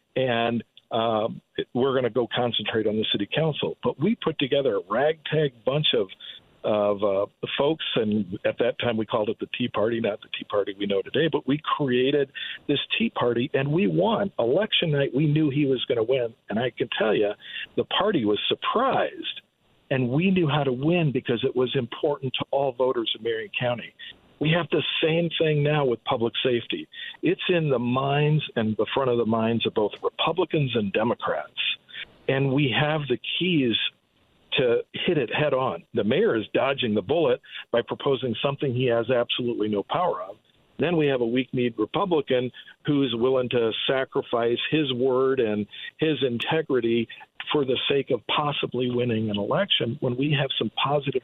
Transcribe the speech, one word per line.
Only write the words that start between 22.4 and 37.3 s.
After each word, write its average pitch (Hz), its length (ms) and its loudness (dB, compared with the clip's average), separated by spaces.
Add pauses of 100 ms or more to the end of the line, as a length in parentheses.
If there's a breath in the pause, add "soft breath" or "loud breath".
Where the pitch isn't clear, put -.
all 139 200 2
voters 123 460 0
in 110 60 -12
Marion 113 360 -4
County. 120 340 -4 (460 loud breath)
We 151 120 0
have 170 200 2
the 156 120 2 (180)
same 165 280 2 (100)
thing 151 240 2
now 147 220 2
with 120 200 0
public 117 280 0 (100)
safety. 113 440 -2 (340 loud breath)
It's 170 280 0
in 165 200 2
the 123 100 2
minds 139 640 2 (120)
and 110 220 0
the 110 160 2
front 135 160 2
of 120 80 2
the 117 80 2
minds 113 420 2
of 107 60 -4
both 107 180 2 (100)
Republicans 160 720 0
and 107 180 0
Democrats, 107 580 -2 (760 loud breath)
and 135 240 2
we 135 240 2
have 151 320 2
the - 100 0 (180)
keys 147 380 2 (840)
to 123 260 2 (100)
hit 175 240 -2
it 123 160 -2
head 147 200 0
on. 127 300 -2 (120)
The 113 80 2
mayor 143 320 2
is 107 180 -2
dodging 123 400 0
the 104 80 2
bullet 131 400 2 (300 loud breath)